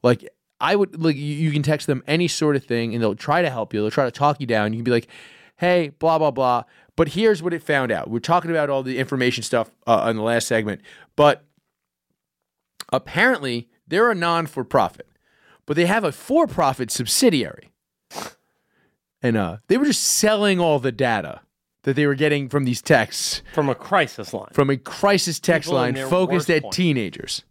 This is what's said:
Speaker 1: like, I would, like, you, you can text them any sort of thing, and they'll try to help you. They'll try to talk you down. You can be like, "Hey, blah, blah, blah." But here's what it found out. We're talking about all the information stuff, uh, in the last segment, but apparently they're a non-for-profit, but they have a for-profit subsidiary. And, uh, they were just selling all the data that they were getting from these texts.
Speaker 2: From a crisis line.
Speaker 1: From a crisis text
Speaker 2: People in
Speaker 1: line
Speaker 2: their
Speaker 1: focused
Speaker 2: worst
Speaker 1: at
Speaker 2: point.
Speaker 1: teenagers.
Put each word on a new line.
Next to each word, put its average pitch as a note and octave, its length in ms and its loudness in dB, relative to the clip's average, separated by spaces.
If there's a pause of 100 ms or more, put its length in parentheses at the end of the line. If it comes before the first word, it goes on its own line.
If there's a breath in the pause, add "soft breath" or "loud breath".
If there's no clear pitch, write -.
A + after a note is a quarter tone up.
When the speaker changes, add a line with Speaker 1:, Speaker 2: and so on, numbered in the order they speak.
Speaker 1:
like, B2 240 2 (320)
I D#3+ 160 0
would, G3 240 -2
like, D#3+ 180 0
you, C#3 60 -8
you D3 300 -2
can D3 100 0
text D3 240 0
them C3 200 -2
any E3 220 0
sort D3+ 280 0
of C3 80 -4
thing, A#2 300 -4
and A#2 80 -2
they'll G#2 120 0
try D#3 280 -2
to D#3 80 0
help A2+ 240 -6
you. G#2 80 0
They'll G#2+ 80 0
try C3+ 160 0
to A#2+ 40 -2
talk C#3+ 300 0
you C3 60 -6
down. G#2+ 260 0
You A2+ 60 -6
can A#2 60 -8
be B2 60 -2
like, A#2 180 0 (500 loud breath)
"Hey, F3 400 2
blah, D#3+ 180 2
blah, D3+ 140 2
blah." B2 340 0 (320 soft breath)
But E3 120 2
here's G3 340 2
what F3 100 -2
it D#3+ 100 -8
found C3+ 300 0
out. D2 160 -4
We're A2+ 120 -4
talking E3+ 300 0
about D3+ 200 0
all C3+ 120 -2
the C3 140 -6
information B2+ 460 0
stuff, A2+ 280 -2 (160)
uh, A2+ 220 4
in A2+ 80 0
the G#2+ 60 -4
last A#2 260 0
segment, G#2+ 320 -2 (340 loud breath)
but D3 300 4 (1500)
apparently C#3 760 -2 (180)
they're A3 240 2
a G#3 60 -2
non-for-profit, E3 920 -2 (560 soft breath)
but D3 120 -4
they E3+ 100 2
have G#3 160 0
a D#3+ 80 -2
for-profit D3+ 800 -2
subsidiary. C3 800 0 (1500 loud breath)
And, A#2 140 0
uh, F#2+ 220 -4 (100)
they G3+ 80 4
were C#4 80 2
just C#4 180 0
selling G#3 560 2
all D#3 220 2
the C3 100 -2
data A2 520 -2 (420)
that C3+ 100 0
they D3 100 2
were C#3+ 120 0
getting D3 320 0
from C#3+ 160 0
these B2 180 -2
texts. - 600 0 (120)
Speaker 2:
From D3 140 0
a B2+ 80 -2
crisis C#3+ 580 -2
line. F#2 180 -10
Speaker 1:
From C#3 180 4
a C#3 60 2
crisis F#3 640 0
text E3 300 0
Speaker 2:
People C#3 100 0
in B2 60 2
Speaker 1:
line B2+ 100 -2
Speaker 2:
their C3+ 140 -6
Speaker 1:
focused F3+ 400 2
Speaker 2:
worst - 20 0
Speaker 1:
at D3+ 120 4
Speaker 2:
point. G#2+ 120 -8
Speaker 1:
teenagers. C3+ 760 -2